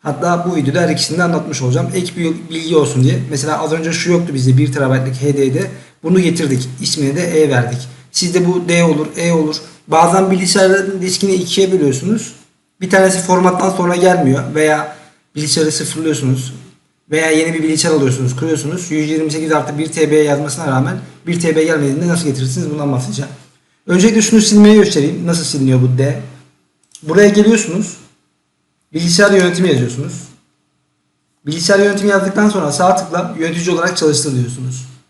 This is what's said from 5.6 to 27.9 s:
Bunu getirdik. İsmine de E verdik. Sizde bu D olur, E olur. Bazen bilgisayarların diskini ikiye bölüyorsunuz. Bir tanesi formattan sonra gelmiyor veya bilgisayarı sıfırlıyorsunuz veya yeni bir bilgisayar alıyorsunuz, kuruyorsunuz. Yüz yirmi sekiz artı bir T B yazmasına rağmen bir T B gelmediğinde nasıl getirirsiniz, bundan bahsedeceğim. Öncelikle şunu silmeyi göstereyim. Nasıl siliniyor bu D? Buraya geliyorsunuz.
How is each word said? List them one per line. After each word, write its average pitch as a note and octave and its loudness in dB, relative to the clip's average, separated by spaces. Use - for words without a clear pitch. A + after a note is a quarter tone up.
Bunu F3+ 2
getirdik. D#3 -2
İsmine C#3+ -2
de E3+ 0
E C#3+ 2
verdik. A#2+ -2
Sizde F3 0
bu F3 -2
D E3+ 2
olur, D3+ 0
E E3+ -2
olur. D#3 0
Bazen E3+ 4
bilgisayarların F#3+ 2
diskini F#3+ -2
ikiye F#3 0
bölüyorsunuz. F3 -2
Bir F#3 -6
tanesi F#3+ 4
formattan F#3 2
sonra F3 -2
gelmiyor D3+ 2
veya D3+ 0
bilgisayarı D3+ -2
sıfırlıyorsunuz C#3+ -4
veya D#3+ 0
yeni D#3+ 0
bir D#3 -4
bilgisayar D#3 0
alıyorsunuz, C3 0
kuruyorsunuz. D#3+ -4
Yüz D3+ -2
yirmi D#3 -2
sekiz D#3 -4
artı D3+ -4
bir D#3 -6
T D3+ 0
B D3+ 2
yazmasına D3 0
rağmen C#3 -2
bir E3+ -4
T E3 0
B D#3+ 2
gelmediğinde D#3 -2
nasıl E3 -2
getirirsiniz, C3 -4
bundan D3 -4
bahsedeceğim. B2+ -6
Öncelikle G#3 4
şunu A3 4
silmeyi G#3 8
göstereyim. F3 2
Nasıl E3+ -2
siliniyor C3 0
bu B2+ 2
D? C#3 -2
Buraya F#3+ 6
geliyorsunuz. G#3 2